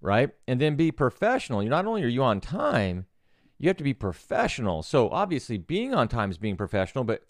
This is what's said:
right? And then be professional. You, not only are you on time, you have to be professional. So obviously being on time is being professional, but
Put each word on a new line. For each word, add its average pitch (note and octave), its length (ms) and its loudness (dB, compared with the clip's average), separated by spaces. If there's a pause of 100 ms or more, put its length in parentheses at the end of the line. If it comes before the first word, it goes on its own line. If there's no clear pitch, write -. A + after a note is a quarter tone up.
right? G#2+ 280 2 (180)
And B2+ 140 0
then D3+ 140 2
be D#3+ 160 2
professional. D3 720 0
You, A2 60 0
not E3+ 160 2
only G#3+ 180 -2
are B2 40 2
you B2 160 0
on G#2+ 160 2
time, G#2+ 640 -2 (520)
you C#3+ 100 0
have F#3 100 2
to D3+ 60 -10
be C#3+ 100 0
professional. F#2+ 920 -2
So A#2+ 260 2
obviously D#3+ 480 -2
being G#3+ 360 -4
on C3+ 140 2
time G#2+ 240 -2
is D#2+ 60 -8
being G2+ 200 -4
professional, G#2 460 -2
but A2 260 -2